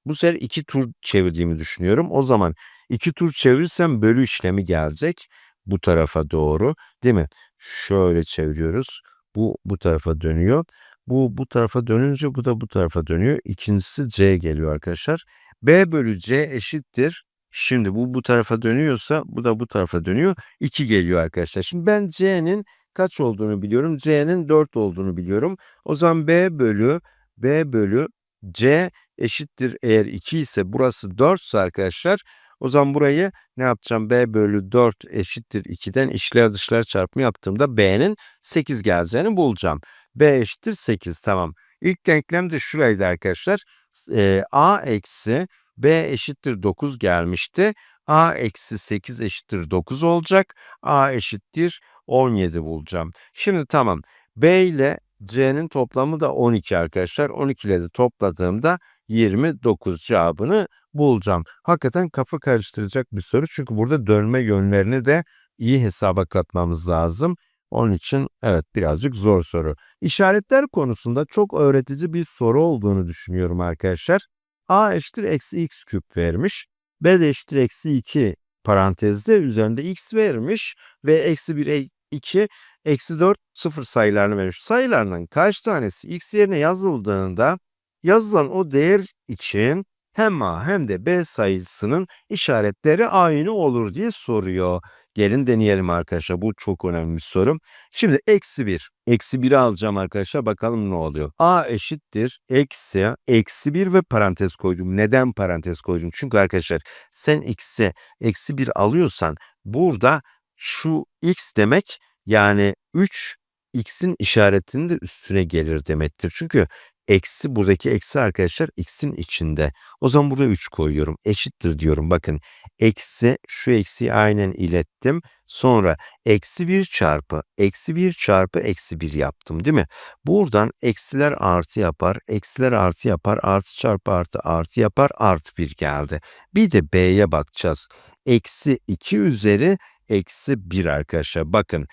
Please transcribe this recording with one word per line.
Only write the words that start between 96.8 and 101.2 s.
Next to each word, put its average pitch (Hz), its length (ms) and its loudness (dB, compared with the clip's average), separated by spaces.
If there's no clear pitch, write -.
önemli 82 320 -4
bir 80 60 -8
soru. 127 360 0
Şimdi 165 340 2
eksi 196 400 0
bir. 90 240 -4
Eksi 120 360 0
biri 131 160 4
alacağım 107 380 0
arkadaşlar. 98 500 -4
Bakalım 110 440 -4
ne 92 40 -2
oluyor. 76 440 -4